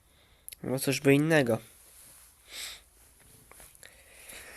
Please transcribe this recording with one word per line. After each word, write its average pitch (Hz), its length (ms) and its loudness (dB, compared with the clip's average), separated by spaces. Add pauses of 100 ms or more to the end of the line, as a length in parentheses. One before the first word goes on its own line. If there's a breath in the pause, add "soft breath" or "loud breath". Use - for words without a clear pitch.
(640 loud breath)
No 127 160 -4
cóż 135 220 -2
by 139 120 6
innego. 143 440 4 (3000 loud breath)